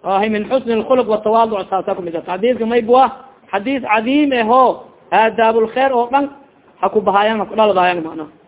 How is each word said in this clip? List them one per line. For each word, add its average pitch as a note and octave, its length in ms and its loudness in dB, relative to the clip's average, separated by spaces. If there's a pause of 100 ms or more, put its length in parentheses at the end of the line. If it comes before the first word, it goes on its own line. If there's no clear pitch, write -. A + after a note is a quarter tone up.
Waa G3 260 0
min G#3 160 -4
xusni A#3 280 -2
alkhuluq A3+ 340 0
wa G#3+ 100 0
tawaaduc G#3+ 520 0
saasa F#3+ 260 -2
ku F#3+ 60 -10
mid E3+ 140 -8
ah. D#3+ 60 -6
Xadiiska G#3+ 440 -2
may A#3 160 0
bua, A#3+ 240 4 (460)
xadiis A3+ 300 -4
cadiim C4 520 0
eh A#3 100 0
oo A#3+ 400 2 (280)
aadaabul A3 560 2
kheer C4 260 -2
oo A#3+ 180 0
dhan C#4+ 180 0 (520)
ha F#3+ 80 0
ku G#3 120 0
bahayaan, G#3 380 0
ha F#3+ 60 -4
ku G3+ 100 -12
dhaladaayaan F3+ 480 2
macnaha. D#3+ 260 -12 (180)